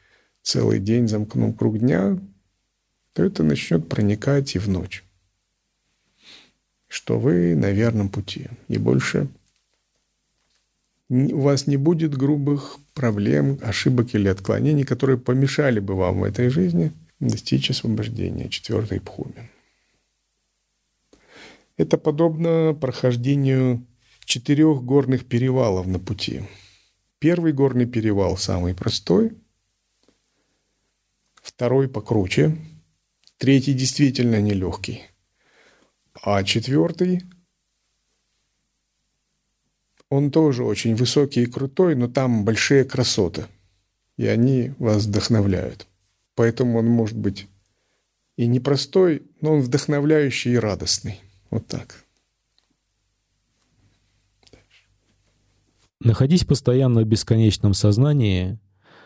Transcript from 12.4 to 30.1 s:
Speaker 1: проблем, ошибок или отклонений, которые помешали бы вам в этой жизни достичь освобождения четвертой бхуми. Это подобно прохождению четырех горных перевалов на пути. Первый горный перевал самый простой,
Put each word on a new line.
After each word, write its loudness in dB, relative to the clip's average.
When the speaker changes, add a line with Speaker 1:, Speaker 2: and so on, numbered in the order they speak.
Speaker 1:
проблем, 0
ошибок -2
или 2
отклонений, 0
которые 0
помешали 0
бы -4
вам 0
в 0
этой 0
жизни 0
достичь -2
освобождения -6
четвертой -6
бхуми. -14
Это 2
подобно 0
прохождению 0
четырех 2
горных 0
перевалов 0
на -2
пути. -8
Первый 2
горный 2
перевал 0
самый -2
простой, 0